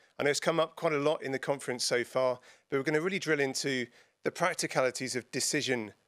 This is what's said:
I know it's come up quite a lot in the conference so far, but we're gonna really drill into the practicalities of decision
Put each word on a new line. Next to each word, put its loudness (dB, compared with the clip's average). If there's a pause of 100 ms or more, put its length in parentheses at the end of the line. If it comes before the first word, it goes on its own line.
(180)
I 0
know 4
it's 0
come 2
up 0
quite 0
a 2
lot 2
in -4
the 0
conference -4
so 2
far, 0 (320)
but 2
we're 0
gonna 2
really -2
drill 0
into 0 (380)
the 0
practicalities 0
of -6
decision 0 (140)